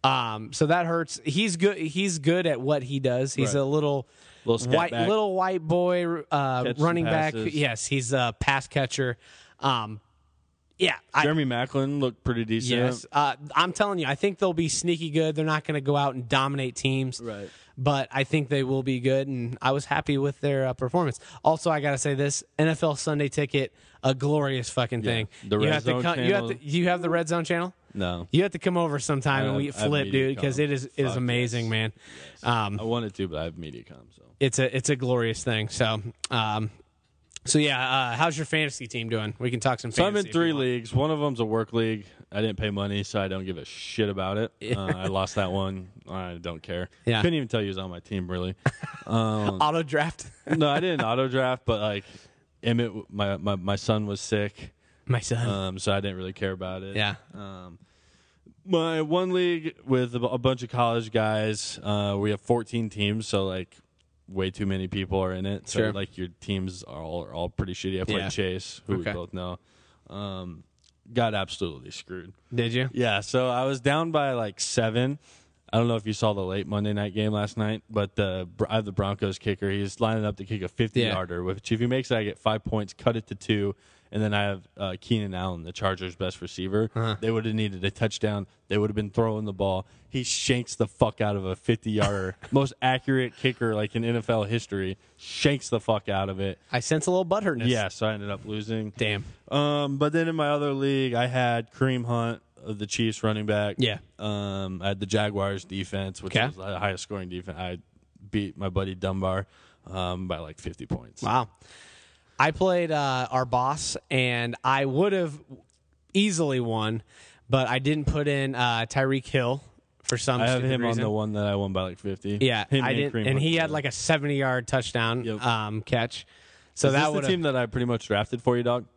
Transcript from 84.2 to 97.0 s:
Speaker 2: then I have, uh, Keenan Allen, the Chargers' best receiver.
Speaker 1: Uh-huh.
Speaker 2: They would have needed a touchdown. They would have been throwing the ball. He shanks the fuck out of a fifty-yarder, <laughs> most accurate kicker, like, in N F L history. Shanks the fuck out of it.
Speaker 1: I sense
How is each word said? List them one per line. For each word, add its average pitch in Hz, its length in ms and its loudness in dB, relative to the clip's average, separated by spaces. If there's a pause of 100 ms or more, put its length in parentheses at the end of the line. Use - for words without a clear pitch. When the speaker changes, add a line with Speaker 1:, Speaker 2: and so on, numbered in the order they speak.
Speaker 2:
then 107 140 2
I 104 80 4
have, 98 340 -4
uh, 95 240 -4
Keenan 104 320 0
Allen, 90 300 -4
the 85 80 -10
Chargers' 92 460 -4
best 92 240 -4
receiver. 95 560 -2
Speaker 1:
Uh-huh. 113 240 0
Speaker 2:
They 113 100 0
would 113 140 0
have 110 100 0
needed 98 300 -2
a 98 80 2
touchdown. 104 560 -2 (180)
They 104 120 2
would 107 120 2
have 104 60 -2
been 107 140 -2
throwing 110 340 0
the 104 80 -4
ball. 95 340 0 (220)
He 127 160 -4
shanks - 500 0
the 107 140 0
fuck - 320 2
out 104 160 2
of 95 100 -4
a 92 80 -2
fifty-yarder, 101 800 0 (100)
<laughs> - 60 -12
most 135 220 4 (100)
accurate 127 540 2
kicker, 120 400 2
like, 107 180 -2
in 117 100 0
N 117 120 2
F 113 120 -2
L 113 140 2
history. 98 560 -2 (200)
Shanks - 500 0
the 117 100 0
fuck 107 300 0
out 98 200 0
of 95 120 -6
it. 98 180 -4 (140)
Speaker 1:
I 127 80 2
sense 156 260 0